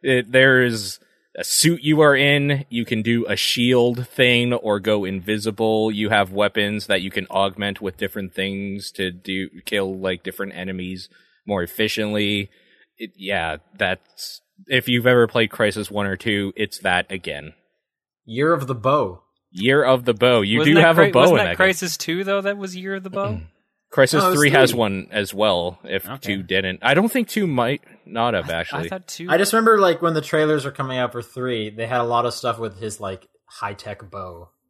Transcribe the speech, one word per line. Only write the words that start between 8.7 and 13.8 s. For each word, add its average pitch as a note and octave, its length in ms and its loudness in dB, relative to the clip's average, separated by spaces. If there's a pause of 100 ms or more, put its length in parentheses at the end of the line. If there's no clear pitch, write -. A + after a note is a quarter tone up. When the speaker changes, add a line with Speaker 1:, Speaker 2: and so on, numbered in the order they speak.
Speaker 1:
to F#2 200 -6
do, F#2+ 360 -8 (180)
kill, G2 300 -4
like, F#2 280 -6
different G2 320 -10
enemies F#2 520 -10 (380)
more G2 160 -2
efficiently. G#2 880 -4 (480)
It, G#2+ 180 -12
yeah, F2+ 420 -4 (200)
that's, - 600 -8 (260)